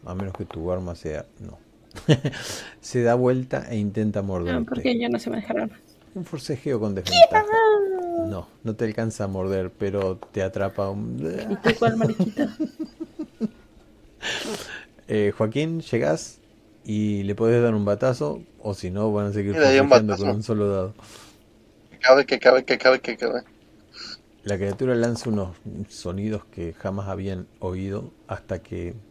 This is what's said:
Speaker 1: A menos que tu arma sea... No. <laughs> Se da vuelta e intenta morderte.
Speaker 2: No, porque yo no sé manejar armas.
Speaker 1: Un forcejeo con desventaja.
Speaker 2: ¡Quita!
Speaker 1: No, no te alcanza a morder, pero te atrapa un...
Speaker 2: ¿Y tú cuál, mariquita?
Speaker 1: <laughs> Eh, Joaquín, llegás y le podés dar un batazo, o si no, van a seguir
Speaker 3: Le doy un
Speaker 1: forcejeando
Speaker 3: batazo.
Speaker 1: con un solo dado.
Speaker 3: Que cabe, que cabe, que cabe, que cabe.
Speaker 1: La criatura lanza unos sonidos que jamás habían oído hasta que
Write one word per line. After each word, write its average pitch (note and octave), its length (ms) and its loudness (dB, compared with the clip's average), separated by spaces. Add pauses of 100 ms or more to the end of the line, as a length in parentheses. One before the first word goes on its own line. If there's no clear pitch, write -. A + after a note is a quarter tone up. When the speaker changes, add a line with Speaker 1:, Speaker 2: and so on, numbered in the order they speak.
Speaker 1:
A F2+ 80 -10
menos F#2+ 200 -6
que G2+ 100 -10
tu E2+ 260 -8
arma F2+ 240 -4
sea... D#2 320 -8 (140)
No. - 180 -16 (480)
<laughs> D3 100 6 (640)
Se B2 220 -2
da A#2 120 6
vuelta B2+ 560 0
e A#2 60 -4
intenta G#2 460 0
morderte. F2+ 380 -2
Speaker 2:
No, A3+ 60 -4
porque A#3+ 320 -2
yo A#3+ 100 -2
no A#3+ 100 -2
sé - 120 -6
manejar A3 300 -4
armas. A3 200 -8 (340)
Speaker 1:
Un F3+ 100 -8
forcejeo C#3 540 -6
con G#2 160 -2
desventaja. A4 480 6
Speaker 2:
¡Quita! - 20 -2 (840)
Speaker 1:
No, - 180 -6 (160)
no A2 140 -6
te A#2+ 80 -2
alcanza A2 400 -4
a - 20 -2
morder, F#2+ 500 -2
pero G2 420 -2
te - 240 -6
atrapa G2 460 -2
un... A2 280 -6 (340)
Speaker 2:
¿Y G3 60 0
tú A#3 140 2 (100)
cuál, A3+ 160 2
mariquita? A3 680 0
Speaker 1:
<laughs> D4 40 -2 (2500)
Eh, G#2 300 2
Joaquín, D3+ 460 -2
llegás C#3+ 560 -2 (440)
y G#2 420 -2
le G2+ 100 -2
podés A#2 280 4
dar A#2 120 4
un G#2 100 2
batazo, B2+ 580 0 (200)
o G#2 100 -4
si F#2 180 -8
no, G#2 220 0
van G#2 140 0
a G2+ 80 -4
seguir G2+ 180 0
Speaker 3:
Le D#3+ 80 0
doy C3+ 200 8
un C#3+ 100 4
Speaker 1:
forcejeando A2 240 8
Speaker 3:
batazo. G2 120 -2
Speaker 1:
con G2+ 100 2
un A2 60 -4
solo G#2 280 0
dado. G2 240 -2 (960)
Speaker 3:
Que - 80 -20
cabe, C3 260 8
que C3+ 140 0
cabe, B2+ 260 6
que B2 140 0
cabe, C3 220 6
que A2+ 180 -8
cabe. B2 240 -2 (1000)
Speaker 1:
La G2+ 120 -2
criatura G2+ 380 -2
lanza A#2 340 0
unos G2 300 -2 (320)
sonidos G2+ 560 -6
que E2+ 260 -10
jamás G2 360 -6
habían F#2+ 380 -6 (140)
oído G2 540 -6 (140)
hasta F#2 340 -8
que F2 320 -10 (160)